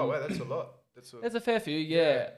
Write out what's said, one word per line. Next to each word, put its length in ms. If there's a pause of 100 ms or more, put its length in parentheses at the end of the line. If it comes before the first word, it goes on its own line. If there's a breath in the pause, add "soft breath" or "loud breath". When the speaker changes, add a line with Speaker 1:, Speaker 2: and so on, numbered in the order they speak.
Speaker 1:
Um, 60
Speaker 2:
wow, 160
that's 140
a 60
lot. 260 (240)
That's 180
a 40
Speaker 1:
There's 180
a 60
fair 180
few, 180
Speaker 2:
Yeah, 600